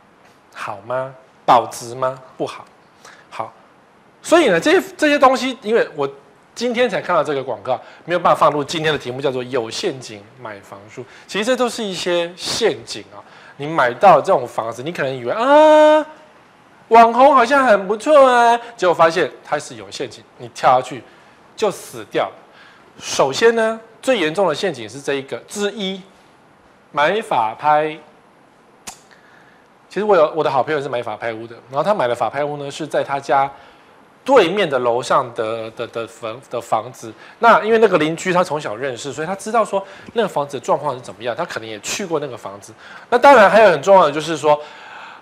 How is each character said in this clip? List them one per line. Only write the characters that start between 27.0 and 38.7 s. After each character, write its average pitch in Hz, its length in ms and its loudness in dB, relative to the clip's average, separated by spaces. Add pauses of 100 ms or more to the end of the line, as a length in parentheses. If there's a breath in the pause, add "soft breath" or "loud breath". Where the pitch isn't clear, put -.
法 117 360 -2
拍。 151 380 0 (1900 soft breath)
其 - 100 -8
实 202 60 -2
我 214 100 4
有， 156 220 4
我 151 80 -2
的 147 60 0
好 135 120 0
朋 156 120 -4
友 147 60 -2
是 139 80 -8
买 123 140 -6
法 110 140 -10
拍 117 160 -8
屋 113 140 -12
的， 117 100 -20 (140)
然 135 80 -6
后 151 40 -2
他 196 120 0
买 151 120 0
的 120 80 -2
法 117 140 -2
拍 139 160 -4
屋 147 120 -6
呢， 143 140 -10
是 151 160 -10
在 143 160 -4
他 139 160 -6
家 135 320 0 (760 loud breath)
对 240 240 4
面 190 200 -2
的 139 100 -2
楼 123 240 0
上 131 320 -2
的， 113 380 -6
的， 117 160 -10
的 117 180 -8
房， 113 420 -12
的 120 120 -6
房 113 320 -4
子。 113 200 -16 (280 loud breath)
那 214 240 4
因 220 80 0
为 226 60 2
那 220 100 4
个 180 100 0
邻 156 180 -2
居 185 160 -4
他 175 100 2
从 156 180 -4
小 135 140 -8